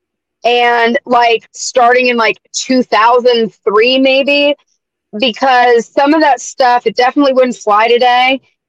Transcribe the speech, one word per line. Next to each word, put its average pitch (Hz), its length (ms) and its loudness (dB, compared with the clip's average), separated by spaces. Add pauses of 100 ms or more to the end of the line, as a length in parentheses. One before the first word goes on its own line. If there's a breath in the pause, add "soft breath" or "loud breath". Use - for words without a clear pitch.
(440)
and, 240 640 0
like, 233 480 0
starting 247 540 0
in, 240 100 -2
like, 220 220 -2 (120)
two 254 300 -2
thousand 233 720 0
three 233 460 0
maybe, 277 560 0 (640)
because 247 680 0
some 285 280 0
of 320 60 0
that 269 200 0
stuff, 247 460 -2
it 208 80 -8
definitely 254 380 2
wouldn't 254 220 0
fly 214 320 0
today. 247 540 0 (260)